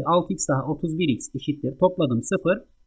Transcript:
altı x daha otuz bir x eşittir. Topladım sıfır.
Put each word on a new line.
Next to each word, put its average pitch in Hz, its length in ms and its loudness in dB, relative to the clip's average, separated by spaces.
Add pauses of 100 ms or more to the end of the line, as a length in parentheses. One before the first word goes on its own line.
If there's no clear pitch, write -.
altı 175 280 2
x - 160 -4
daha 139 220 0
otuz 160 280 -4
bir 180 80 2
x - 280 -2
eşittir. 143 440 -4
Topladım 151 440 2
sıfır. 165 340 0 (300)